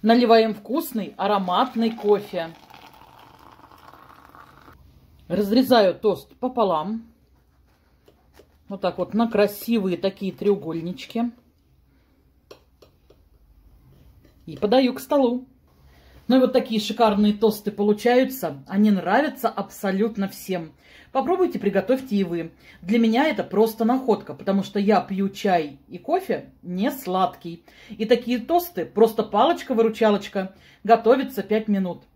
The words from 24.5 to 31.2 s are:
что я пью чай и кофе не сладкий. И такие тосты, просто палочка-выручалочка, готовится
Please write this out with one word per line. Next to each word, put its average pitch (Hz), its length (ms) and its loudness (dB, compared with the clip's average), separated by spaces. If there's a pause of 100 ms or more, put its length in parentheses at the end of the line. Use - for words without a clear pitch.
что - 140 -6
я 202 220 4
пью 196 300 -4
чай 170 580 -2
и 185 100 -16
кофе 285 540 -4 (120)
не 185 280 -4
сладкий. 180 720 -4 (260)
И 220 160 -6
такие 233 340 0
тосты, 330 460 -2
просто 220 380 2
палочка-выручалочка, 220 1300 0 (300)
готовится 226 600 2